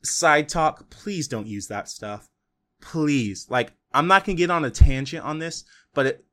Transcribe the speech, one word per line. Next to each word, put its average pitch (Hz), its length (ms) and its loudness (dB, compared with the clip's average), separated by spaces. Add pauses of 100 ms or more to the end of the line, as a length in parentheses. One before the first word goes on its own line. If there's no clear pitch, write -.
Side 151 460 2
talk, - 420 -2
please 190 380 -8
don't 110 180 -8
use 104 220 -10
that 104 200 -8
stuff. 104 400 -14 (520)
Please. 139 680 -2
Like, 120 240 -2 (220)
I'm 151 140 2
not 190 160 6
gonna 190 120 -4
get 175 140 0
on 165 140 0
a 127 60 -2
tangent 135 540 4
on 156 140 -6
this, 160 260 -10 (300)
but 135 120 2
it, - 260 -4